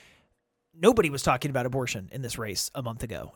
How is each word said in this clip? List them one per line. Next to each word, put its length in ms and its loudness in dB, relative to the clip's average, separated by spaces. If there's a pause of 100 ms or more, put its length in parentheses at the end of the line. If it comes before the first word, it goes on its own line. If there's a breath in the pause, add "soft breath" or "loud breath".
(760 loud breath)
"Nobody 340 6
was 120 -4
talking 280 2
about 160 0
abortion 440 -4
in 120 -8
this 160 -8
race 360 -4
a 60 -8
month 220 -8
ago, 320 -10